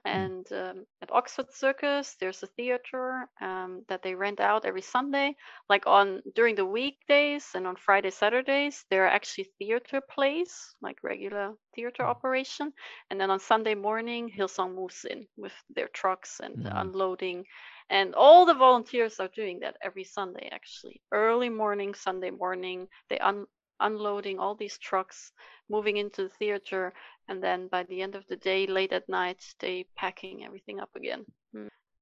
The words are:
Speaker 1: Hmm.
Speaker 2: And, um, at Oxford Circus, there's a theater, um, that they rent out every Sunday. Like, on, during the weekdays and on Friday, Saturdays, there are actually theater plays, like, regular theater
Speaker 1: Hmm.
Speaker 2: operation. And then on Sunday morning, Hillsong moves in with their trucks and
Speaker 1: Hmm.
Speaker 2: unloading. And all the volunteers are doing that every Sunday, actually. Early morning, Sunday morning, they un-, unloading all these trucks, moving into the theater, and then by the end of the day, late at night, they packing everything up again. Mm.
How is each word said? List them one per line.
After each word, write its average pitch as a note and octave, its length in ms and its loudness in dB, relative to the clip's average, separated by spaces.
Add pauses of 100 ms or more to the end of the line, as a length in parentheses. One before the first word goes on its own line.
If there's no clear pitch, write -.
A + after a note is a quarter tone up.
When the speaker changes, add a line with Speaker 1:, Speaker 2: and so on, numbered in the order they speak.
(120)
Speaker 1:
Hmm. F#3+ 220 -2
Speaker 2:
And, F#3 180 -14
um, F#3 340 -10 (160)
at - 120 -14
Oxford - 400 -2
Circus, C#4 640 -2
there's F#3 240 -6
a F#3+ 40 -12
theater, B3+ 800 -6 (100)
um, F#3 480 -10
that F#3 140 -8
they F#3 140 -4
rent G3 260 -4
out G#3 240 4
every F#3+ 160 -2
Sunday. C#4 540 0 (340)
Like, G3+ 180 4
on, G3+ 340 6 (140)
during A3+ 200 4
the G3 100 2
weekdays C#4+ 880 0
and F#3 100 -6
on F#3 120 -6
Friday, G3 320 4
Saturdays, C4 800 0
there F#3+ 160 6
are F3+ 40 6
actually - 360 0 (140)
theater A#3+ 420 -2
plays, C#4+ 800 -2
like, - 220 -10
regular G3 500 -6 (200)
theater A#3+ 300 -8
Speaker 1:
Hmm. A#3+ 60 0
Speaker 2:
operation. C4 640 -4 (360)
And G3 100 -6
then F#3+ 120 0
on F#3+ 80 0
Sunday A3 360 2
morning, A3+ 540 -4
Hillsong F#3+ 460 -4
moves F#3 300 -10
in - 220 -10 (100)
with G3+ 160 -12 (160)
their - 180 -4
trucks - 540 -4
and - 220 -10
Speaker 1:
Hmm. - 120 -8
Speaker 2:
unloading. F#3 680 -4 (440)
And G3 260 2
all D#4+ 300 12
the E4 100 6
volunteers A#3+ 680 4
are F#3+ 80 -4
doing F#3 300 -8
that - 220 -8
every F#3+ 220 -10
Sunday, F#3 480 -10
actually. - 500 -18 (120)
Early A3+ 360 2
morning, G#3 440 -2
Sunday F#3 380 -6
morning, F#3 580 -6 (200)
they - 100 -2
un-, G3+ 280 0 (320)
unloading G3+ 600 -4
all G3 160 -4
these G#3 220 -12
trucks, - 540 -6 (380)
moving G#3 280 0
into G3+ 260 -4
the F#3+ 60 -6
theater, G3 640 -4 (360)
and F#3+ 140 -6
then F#3 240 -2
by F3+ 160 -2
the F#3 180 -8
end G3 140 -8
of G3 120 -14
the F3+ 100 -8
day, F#3+ 300 0
late F#3+ 260 0
at F#3 160 -2
night, F#3 340 -4 (160)
they F#3 260 -6 (100)
packing F#3+ 500 -8
everything G3 340 -14
up G3 160 -14
again. - 300 -8 (280)
Mm. G#3+ 140 -12 (340)